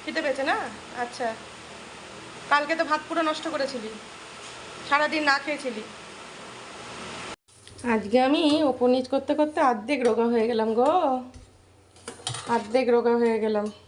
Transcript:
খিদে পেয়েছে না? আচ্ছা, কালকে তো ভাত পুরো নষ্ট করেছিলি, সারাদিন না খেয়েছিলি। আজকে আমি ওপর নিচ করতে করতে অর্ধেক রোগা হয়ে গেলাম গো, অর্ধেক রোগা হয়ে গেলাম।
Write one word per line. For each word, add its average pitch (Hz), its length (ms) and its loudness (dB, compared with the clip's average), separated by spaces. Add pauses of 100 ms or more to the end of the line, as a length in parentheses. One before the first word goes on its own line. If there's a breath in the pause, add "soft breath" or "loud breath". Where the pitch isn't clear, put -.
খিদে 320 220 -4
পেয়েছে 269 240 0
না? 381 60 2 (480)
আচ্ছা, 240 240 -6 (1200)
কালকে 294 280 4
তো 330 100 4
ভাত 302 180 0
পুরো 330 220 0
নষ্ট 311 240 -4
করেছিলি, 262 360 -4 (960)
সারাদিন 302 420 4
না 277 140 6
খেয়েছিলি। 240 400 -4 (2000)
আজকে 208 240 2 (100)
আমি 302 140 4 (300)
ওপর 247 220 2
নিচ 262 200 2
করতে 277 260 0
করতে 302 200 2 (120)
অর্ধেক 233 360 0
রোগা 226 240 4
হয়ে 226 160 4
গেলাম 220 220 2 (100)
গো, 269 120 6 (1600)
অর্ধেক 226 300 2 (100)
রোগা 233 260 4
হয়ে 226 220 4
গেলাম। 214 220 2 (220)